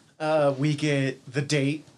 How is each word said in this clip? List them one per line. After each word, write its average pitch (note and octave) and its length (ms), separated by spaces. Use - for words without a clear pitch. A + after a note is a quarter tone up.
Uh, D3+ 380
we D3 180
get C#3 460
the C#3 120
date, C#3+ 420